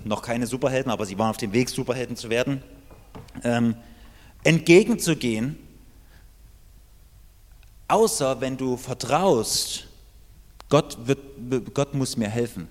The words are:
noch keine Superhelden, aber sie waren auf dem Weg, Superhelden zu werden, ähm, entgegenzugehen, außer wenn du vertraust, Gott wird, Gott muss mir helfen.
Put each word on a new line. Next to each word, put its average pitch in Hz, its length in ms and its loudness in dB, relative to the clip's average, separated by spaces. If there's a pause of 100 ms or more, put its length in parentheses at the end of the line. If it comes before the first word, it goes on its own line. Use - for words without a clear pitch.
noch 107 160 -2
keine 120 260 -4
Superhelden, 131 440 0
aber 104 140 -2
sie 95 120 -8
waren 110 140 2
auf 107 60 -6
dem 107 140 -6
Weg, 123 180 2
Superhelden 123 460 -4
zu 113 140 -10
werden, 127 340 -2 (800)
ähm, 117 320 2 (680)
entgegenzugehen, 151 1120 4 (2250)
außer 165 520 2
wenn 131 160 -4
du 127 220 -2
vertraust, 123 1080 0 (840)
Gott 147 280 2 (100)
wird, 135 120 0 (540)
Gott 139 200 -2
muss 131 220 -2
mir 110 140 -2
helfen. 110 420 -4